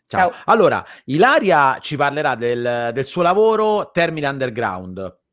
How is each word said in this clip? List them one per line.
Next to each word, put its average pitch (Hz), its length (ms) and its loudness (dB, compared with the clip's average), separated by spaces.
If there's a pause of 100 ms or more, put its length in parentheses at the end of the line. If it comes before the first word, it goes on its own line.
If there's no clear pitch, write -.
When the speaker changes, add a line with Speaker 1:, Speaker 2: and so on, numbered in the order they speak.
Speaker 1:
Ciao. 180 240 0
Speaker 2:
Ciao. - 140 -12
Speaker 1:
Allora, 160 400 2 (220)
Ilaria 170 760 2
ci - 160 -8
parlerà 143 380 0
del, 120 580 -2
del 131 140 -4
suo 175 160 -4
lavoro 214 680 2
Termine 165 380 -2
Underground. 98 920 -6 (120)